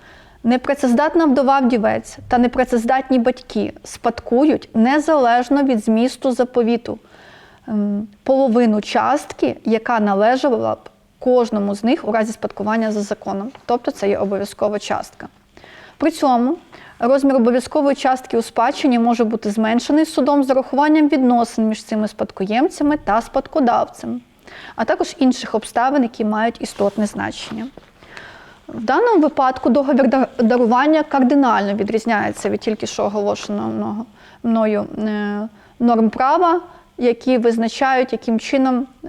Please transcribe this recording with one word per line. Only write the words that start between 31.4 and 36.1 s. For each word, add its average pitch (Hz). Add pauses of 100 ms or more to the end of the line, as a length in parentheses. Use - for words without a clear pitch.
відрізняється 214
від 214
тільки 220
що 214
оголошеного 208 (380)
мною, 220 (120)
е, 208 (300)
норм 226
права, 330 (360)